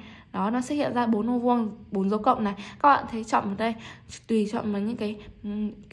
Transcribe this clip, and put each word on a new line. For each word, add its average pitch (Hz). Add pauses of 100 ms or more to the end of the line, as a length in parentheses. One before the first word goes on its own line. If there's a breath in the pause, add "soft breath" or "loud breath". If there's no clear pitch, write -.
(320 loud breath)
Đó, 190
nó 247
sẽ 294
hiện 294
ra 240
bốn 226
ô 247
vuông, 240 (140)
bốn 196
dấu 214
cộng 226
này. 202
Các -
bạn -
thấy 226
chọn 240
vào 196
đây, 226 (520 loud breath)
tùy 214
chọn 233
vào 202
những 233
cái, 208 (220 loud breath)
ừm, 208 (200)